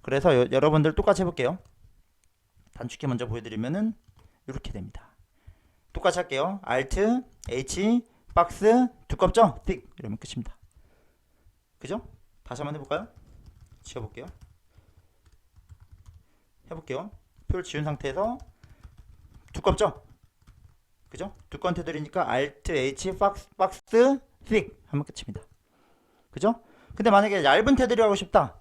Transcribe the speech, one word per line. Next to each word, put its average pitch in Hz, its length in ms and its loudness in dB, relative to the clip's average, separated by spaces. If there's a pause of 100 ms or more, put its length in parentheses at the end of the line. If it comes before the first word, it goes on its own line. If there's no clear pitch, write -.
그래서 139 320 2
여-, 123 180 4
여러분들 151 440 4
똑같이 190 280 2
해볼게요. 165 360 -2 (1120)
단축키 - 340 -12
먼저 120 200 -4
보여드리면은 120 680 -4 (540)
이렇게 - 240 -12
됩니다. 101 380 -14 (800)
똑같이 175 280 0
할게요. 175 480 -4
Alt, 185 540 0 (280)
H, 196 520 0 (320)
박스, 220 540 4 (220)
두껍죠? 185 560 2
thick. - 320 -6
이러면 107 200 -10
끝입니다. - 400 -12 (1200)
그죠? - 300 -10 (360)
다시 123 180 -12
한번 147 140 -8
해볼까요? 170 340 -8 (760)
지워볼게요. 120 420 -14 (2500)
해볼게요. 160 400 -10 (380)
표를 180 140 -4
지운 151 200 -8
상태에서 156 540 -4 (1120)
두껍죠? - 500 0 (1080)
그죠? - 260 -14 (140)
두꺼운 180 240 -4
테두리니까 151 600 -4
Alt 143 380 -4
H 139 460 -4
박스, 202 400 0
박스 247 600 2 (260)
thick - 300 -2 (120)
하면 147 180 -2
끝입니다. - 360 -14 (880)
그죠? 208 300 0 (340)
근데 214 160 4
만약에 202 320 4
얇은 214 320 6
테두리 240 260 2
하고 208 140 6
싶다. 175 460 2